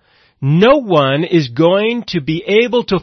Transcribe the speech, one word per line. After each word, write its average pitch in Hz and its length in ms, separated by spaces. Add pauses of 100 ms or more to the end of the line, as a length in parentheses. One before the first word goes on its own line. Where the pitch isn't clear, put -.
(420)
No 196 400
one 147 420
is 165 240
going 190 600
to 175 120
be 160 260
able 226 400
to 180 180